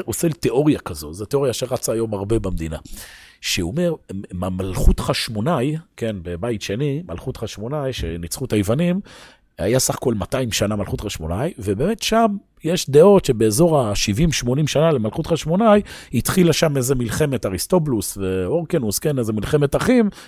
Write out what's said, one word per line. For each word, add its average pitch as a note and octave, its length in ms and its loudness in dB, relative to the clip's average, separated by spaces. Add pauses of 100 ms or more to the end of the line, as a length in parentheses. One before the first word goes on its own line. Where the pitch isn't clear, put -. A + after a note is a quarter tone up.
עושה A#2 220 -2
לי D#3+ 60 -2
תיאוריה C3 460 0
כזו. D2+ 340 -12
זו G2+ 120 -10
תיאוריה C#3 280 0
שרצה B2 380 -4
היום A2+ 220 -2
הרבה G#2 260 0
במדינה. E2 380 -4 (640)
שהוא - 300 -4
אומר, E3+ 220 -2 (400)
מ-, F#2 240 -4
מלכות F#2+ 420 2
חשמונאי, C#3 800 -2 (200)
כן, A2 240 -4
בבית F2 400 -6
שני, C#3 460 -4
מלכות F2+ 300 -10
חשמונאי, B2+ 560 -8
שניצחו E2+ 520 -8
את B2 80 -4
היוונים, C#3 460 2 (580)
היה A2 220 2
סך - 160 0
הכל - 180 -2
מאתיים A2+ 380 -4
שנה G#2 240 0
מלכות G2+ 260 -4
חשמונאי, F#2+ 560 -4
ובאמת G#2+ 460 -2
שם A3 320 2 (280)
יש E3 260 -2
דעות F3 360 8
שבאזור B2 560 4
השבעים, G#2+ 500 2
שמונים B2+ 360 0
שנה D#3 240 4
למלכות A#2+ 360 -2
חשמונאי, G3 540 4 (320)
התחילה E3 400 4
שם D3+ 240 2
איזה C3 180 2
מלחמת B2 500 -2
אריסטובלוס G#2+ 760 0
ואורקנוס, G#2 800 -2
כן, C#3+ 200 -2
איזה A2 140 -2
מלחמת C#3 420 0
אחים, G#3+ 340 2 (180)